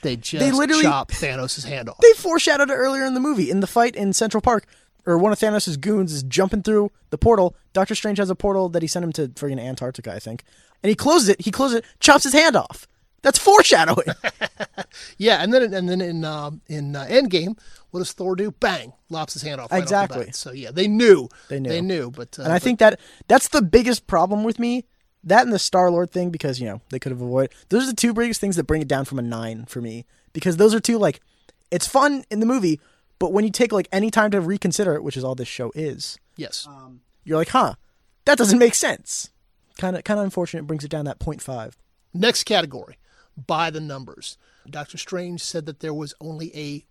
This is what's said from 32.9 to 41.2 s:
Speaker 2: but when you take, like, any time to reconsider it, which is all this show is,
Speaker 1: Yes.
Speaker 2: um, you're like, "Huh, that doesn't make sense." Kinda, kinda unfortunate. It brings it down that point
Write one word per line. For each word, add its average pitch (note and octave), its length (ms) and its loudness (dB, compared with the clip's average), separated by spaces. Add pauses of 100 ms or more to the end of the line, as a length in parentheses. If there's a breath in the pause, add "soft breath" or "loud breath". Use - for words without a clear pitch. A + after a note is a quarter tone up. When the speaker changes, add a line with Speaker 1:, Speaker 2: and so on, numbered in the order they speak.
Speaker 2:
but F3 140 -2
when G#3 120 2
you A3 60 0
take, A#3+ 200 0
like, G3 220 0
any G3+ 180 0
time G#3 200 2
to G3+ 100 0
reconsider F3+ 540 -2
it, - 100 -6
which C3+ 120 -8
is C3 80 -8
all C3 100 -6
this B2+ 140 -10
show A#2+ 260 -8
is, D3+ 440 -8 (180)
Speaker 1:
Yes. - 300 -12
Speaker 2:
um, C3 360 -20 (200)
you're D#3 140 -4
like, E3 140 -2
"Huh, A3 240 0 (500)
that C#4+ 140 4
doesn't A3+ 200 4
make A#3+ 160 6
sense." - 560 -4 (460)
Kinda, F3+ 260 -6
kinda G#3 200 -2
unfortunate. F3 400 -6
It C#3+ 40 -14
brings D3+ 180 -6
it D3 60 -12
down D3+ 140 -6
that C#3 140 -10
point D3+ 240 -8